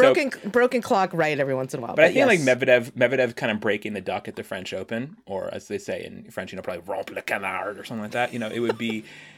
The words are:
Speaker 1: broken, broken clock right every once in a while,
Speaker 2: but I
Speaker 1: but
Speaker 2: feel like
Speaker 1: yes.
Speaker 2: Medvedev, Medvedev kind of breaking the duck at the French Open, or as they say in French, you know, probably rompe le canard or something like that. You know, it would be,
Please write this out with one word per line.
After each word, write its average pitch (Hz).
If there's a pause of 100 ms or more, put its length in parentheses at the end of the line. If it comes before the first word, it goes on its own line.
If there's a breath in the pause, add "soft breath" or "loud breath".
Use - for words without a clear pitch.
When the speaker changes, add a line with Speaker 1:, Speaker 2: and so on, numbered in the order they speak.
(140)
Speaker 1:
broken, 277
broken 247
clock 190
right 156
every 135
once 131
in 135
a -
while, -
Speaker 2:
but 156
I 175
Speaker 1:
but 180
Speaker 2:
feel 269
like 202
Speaker 1:
yes. 139
Speaker 2:
Medvedev, 123
Medvedev 123
kind 123
of 107
breaking 107
the 98
duck 95
at 107
the 92
French 98
Open, 113 (100)
or 92
as -
they -
say -
in -
French, -
you -
know, -
probably 85
rompe 95
le 95
canard 98
or -
something 113
like 107
that. 120
You 123
know, 110
it 113
would 113
be, 110 (340 loud breath)